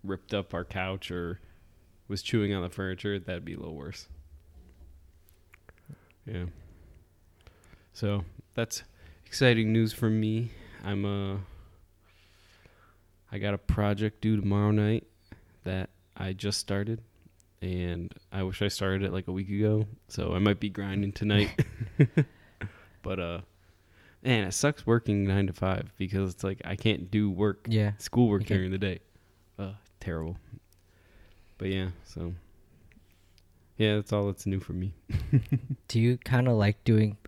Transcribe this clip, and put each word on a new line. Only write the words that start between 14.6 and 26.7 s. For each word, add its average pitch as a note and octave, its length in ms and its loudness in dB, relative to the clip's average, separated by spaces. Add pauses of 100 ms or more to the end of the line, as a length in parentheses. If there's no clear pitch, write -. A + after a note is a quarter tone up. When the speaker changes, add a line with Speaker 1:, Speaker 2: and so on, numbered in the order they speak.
Speaker 1:
night G#2+ 340 2 (580)
that F#2 260 -4 (260)
I F#2+ 180 -4
just G2+ 260 -4
started, G#2 420 -4 (600)
and F2+ 520 -4 (180)
I F#2+ 120 -2
wish F#2 180 -4
I G2+ 80 2
started G2 340 0
it, F#2+ 80 0
like, F#2 160 -4
a F#2+ 40 -6
week F#2 180 -4
ago, G#2+ 360 2 (220)
so - 260 -4
I F#2 60 0
might G2+ 200 4
be G#2 100 -2
grinding G2 420 -2
tonight. G#2 380 4 (480)
<laughs> C#3+ 280 4 (760)
But, F#2+ 180 -4
uh, E2+ 200 -6 (800)
man, A2+ 260 2
it G2 40 -4
sucks - 340 0
working A2 400 4
nine G2 220 4
to F2+ 60 -4
five F#2+ 440 -2
because F#2+ 360 -2
it's - 100 -10
like G2 220 -4
I - 100 -6